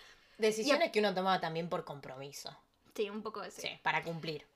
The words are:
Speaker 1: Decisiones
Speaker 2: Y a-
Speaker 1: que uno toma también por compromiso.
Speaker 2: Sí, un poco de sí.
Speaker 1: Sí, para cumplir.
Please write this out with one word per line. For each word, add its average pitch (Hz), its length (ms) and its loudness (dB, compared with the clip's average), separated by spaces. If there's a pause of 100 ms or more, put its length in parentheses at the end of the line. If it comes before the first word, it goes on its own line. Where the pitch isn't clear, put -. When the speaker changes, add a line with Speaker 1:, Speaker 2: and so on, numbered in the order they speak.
(380)
Speaker 1:
Decisiones 220 480 4
Speaker 2:
Y - 20 4
a- - 40 -14
Speaker 1:
que 214 60 2
uno 202 160 4
toma 185 260 4
también 165 280 -2
por 170 160 -2
compromiso. 139 720 -12 (400)
Speaker 2:
Sí, 208 140 0
un 208 120 -6
poco 214 200 -8
de 165 100 -10
sí. - 100 -14
Speaker 1:
Sí, - 60 -4 (140)
para 156 200 2
cumplir. 160 420 -6 (120)